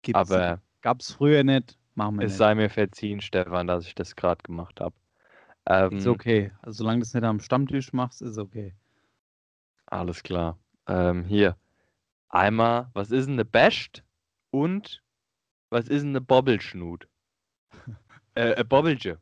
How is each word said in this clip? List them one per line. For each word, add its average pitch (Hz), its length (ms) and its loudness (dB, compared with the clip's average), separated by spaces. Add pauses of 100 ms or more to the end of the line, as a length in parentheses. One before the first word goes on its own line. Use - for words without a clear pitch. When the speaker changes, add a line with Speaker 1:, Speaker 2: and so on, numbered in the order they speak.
Speaker 1:
Gibt's 98 180 0 (120)
Speaker 2:
aber 90 300 0 (200)
Speaker 1:
gab's 123 320 -4
früher 143 300 4
nicht, 135 340 0 (180)
machen 104 240 -4
wir 107 60 0
Speaker 2:
es 98 80 -4
Speaker 1:
nicht. 95 40 -8
Speaker 2:
sei 107 180 6
mir 107 140 2
verziehen, 101 520 -4
Stefan, 90 460 -2
dass 87 200 -2
ich - 80 -20
das - 200 -10
grad - 280 -2
gemacht 85 380 -12
hab. 87 120 -6 (720)
Ähm, 95 320 2
Speaker 1:
Ist 98 100 -2
okay. 107 440 0 (100)
Also 110 220 -12
solange 113 160 0
du 117 40 -4
es 113 100 -10
nicht 120 100 -2
am 110 160 -2
Stammtisch 135 540 -2
machst, 127 280 -6
ist 110 160 -10
okay. 101 360 -12 (1120)
Speaker 2:
Alles 87 380 -8
klar. 85 340 -4 (300)
Ähm, 90 380 0
hier. 101 300 2 (760)
Einmal, 113 640 2
was 104 180 -6
ist 131 160 0
denn 143 80 -4
eine 113 100 0
Best - 580 2 (480)
und 175 500 -4 (680)
was 117 180 -2
ist 143 160 0
denn 143 60 -4
eine 135 120 -2
Bobbelschnut? 104 880 0 (640)
Speaker 1:
<laughs> - 260 -18 (380)
Speaker 2:
Äh, 117 180 0
eine 117 120 0
Bobbelche. 131 560 0